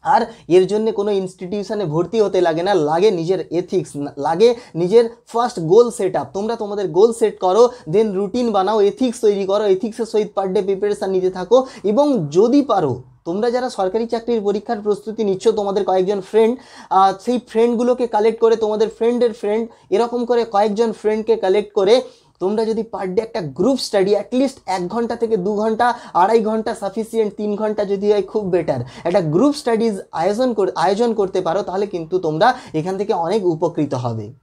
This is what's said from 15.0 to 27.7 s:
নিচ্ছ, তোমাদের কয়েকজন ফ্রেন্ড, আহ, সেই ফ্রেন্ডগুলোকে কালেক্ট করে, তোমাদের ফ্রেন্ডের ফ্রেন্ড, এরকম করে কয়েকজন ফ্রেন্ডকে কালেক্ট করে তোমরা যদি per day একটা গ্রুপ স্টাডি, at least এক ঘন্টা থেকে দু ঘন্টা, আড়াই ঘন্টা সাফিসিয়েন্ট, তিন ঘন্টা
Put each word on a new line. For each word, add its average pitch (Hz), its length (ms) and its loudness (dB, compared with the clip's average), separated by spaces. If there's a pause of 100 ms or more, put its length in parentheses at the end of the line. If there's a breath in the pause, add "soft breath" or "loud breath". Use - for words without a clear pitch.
নিচ্ছ, 190 240 0
তোমাদের 202 360 0
কয়েকজন 190 360 0
ফ্রেন্ড, 226 380 2 (320 loud breath)
আহ, 190 240 4 (100)
সেই 240 220 0
ফ্রেন্ডগুলোকে 240 600 0
কালেক্ট 220 340 0
করে, 226 160 4
তোমাদের 214 320 0
ফ্রেন্ডের 233 440 0
ফ্রেন্ড, 220 360 -4 (220 soft breath)
এরকম 233 340 0
করে 233 200 0
কয়েকজন 214 480 0
ফ্রেন্ডকে 220 440 0
কালেক্ট 202 360 0
করে 214 300 4 (380 loud breath)
তোমরা 214 240 0
যদি 220 180 -2
per 208 240 -8
day 180 140 -2
একটা 180 200 -8
গ্রুপ 180 380 -2
স্টাডি, 202 380 0
at 202 220 -4
least 269 160 0 (120)
এক 180 220 -4
ঘন্টা 226 280 -4
থেকে 226 200 -2
দু 196 180 -2
ঘন্টা, 226 400 0 (200 loud breath)
আড়াই 226 260 4
ঘন্টা 220 340 -2
সাফিসিয়েন্ট, 214 600 -4
তিন 208 220 -4
ঘন্টা 208 280 -2